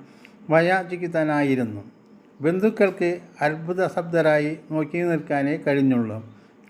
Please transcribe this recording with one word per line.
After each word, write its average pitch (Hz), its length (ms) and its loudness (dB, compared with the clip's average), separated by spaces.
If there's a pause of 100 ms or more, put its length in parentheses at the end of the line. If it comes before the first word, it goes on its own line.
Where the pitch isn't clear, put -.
(500)
ഭയചകിതനായിരുന്നു. 156 1300 0 (580)
ബന്ധുക്കൾക്ക് 185 680 0 (320)
അത്ഭുതസ്തബ്ധരായി 160 1080 0 (200)
നോക്കി 156 320 -2
നിൽക്കാനേ 151 540 0
കഴിഞ്ഞുള്ളൂ. 135 600 0 (520)